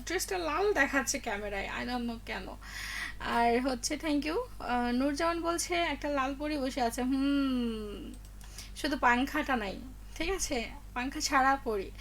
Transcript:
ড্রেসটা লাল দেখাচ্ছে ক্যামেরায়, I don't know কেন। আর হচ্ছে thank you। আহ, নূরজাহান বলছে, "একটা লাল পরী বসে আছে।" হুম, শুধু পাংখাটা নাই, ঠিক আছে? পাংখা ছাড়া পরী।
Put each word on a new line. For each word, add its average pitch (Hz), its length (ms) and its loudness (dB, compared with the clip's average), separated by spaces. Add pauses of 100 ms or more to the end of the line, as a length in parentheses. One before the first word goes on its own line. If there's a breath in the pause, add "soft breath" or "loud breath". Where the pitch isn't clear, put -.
ড্রেসটা 359 320 -2
লাল 339 360 2
দেখাচ্ছে 277 460 4
ক্যামেরায়, 202 500 -2 (120)
I 240 60 -4
don't 247 160 -2
know 233 220 -4
কেন। 214 220 -6 (720 loud breath)
আর 233 420 4
হচ্ছে 262 360 0
thank 294 280 2
you। 320 140 2 (200)
আহ, 240 320 0
নূরজাহান 294 500 2
বলছে, 339 340 0
"একটা 311 340 0
লাল 277 260 0
পরী 302 220 -2
বসে 269 240 0
আছে।" 240 220 0
হুম, 254 1080 0 (640 loud breath)
শুধু 277 220 0
পাংখাটা 262 580 2
নাই, 202 240 -2 (360)
ঠিক 330 140 -2
আছে? 285 420 -2 (220)
পাংখা 262 280 -4
ছাড়া 277 420 6
পরী। 208 380 -2